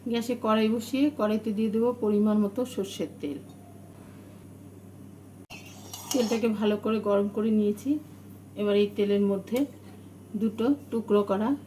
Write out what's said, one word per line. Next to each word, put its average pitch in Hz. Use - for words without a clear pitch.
গ্যাসে 233
কড়াই 220
বসিয়ে 240
কড়াইতে 214
দিয়ে 220
দেবো 226
পরিমাণ 208
মতো 202
সর্ষের 190
তেল। 147
তেলটাকে 226
ভালো 208
করে 214
গরম 202
করে 220
নিয়েছি। 208
এবার 208
এই 202
তেলের 202
মধ্যে 196
দুটো 226
টুকরো 214
করা 202